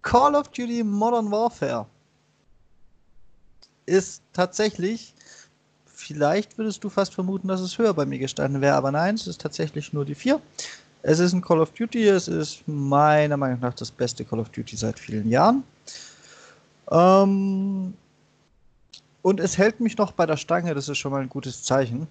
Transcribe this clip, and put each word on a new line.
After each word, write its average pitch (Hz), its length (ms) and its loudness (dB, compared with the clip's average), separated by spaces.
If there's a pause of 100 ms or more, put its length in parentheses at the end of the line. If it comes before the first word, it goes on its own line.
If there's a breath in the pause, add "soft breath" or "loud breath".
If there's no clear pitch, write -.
Call 277 340 4
of 285 140 0
Duty 233 340 -4
Modern 214 480 0
Warfare. 151 540 -2 (2000)
Ist 185 360 0 (120)
tatsächlich, 202 800 -4 (720 loud breath)
vielleicht - 720 -2
würdest 220 260 -6
du 202 60 -6
fast 196 240 -2
vermuten, 190 340 -4
dass 185 140 -2
es 185 160 -8
höher 220 160 2
bei 151 120 0
mir 135 140 -6
gestanden 139 420 -2
wäre, 139 140 4
aber 135 160 0
nein, 175 240 0
es 220 100 -8
ist 175 140 -10
tatsächlich 151 540 -8
nur 143 100 -4
die 143 120 -6
vier. 277 260 0 (600 loud breath)
Es 156 180 4
ist 180 120 4
ein 180 100 0
Call 160 200 2
of 151 100 2
Duty, 226 340 -2
es 190 220 4
ist 160 400 -6
meiner 147 680 4
Meinung 127 240 -2
nach 123 120 -2
das - 160 -10
beste - 360 -6
Call 113 160 -4
of 110 80 -6
Duty 113 260 -12
seit 110 240 -4
vielen 110 300 -4
Jahren. 202 340 4 (1300 loud breath)
Ähm, 190 1000 4 (1300)
und 190 180 2
es 180 180 -2
hält 214 220 2
mich 226 180 -2
noch 202 140 0
bei 170 140 0
der 156 100 0
Stange, 170 400 -2
das 139 140 -6
ist 139 80 -4
schon 139 160 -4
mal 139 80 -2
ein 131 80 -6
gutes 135 340 -10
Zeichen 135 480 0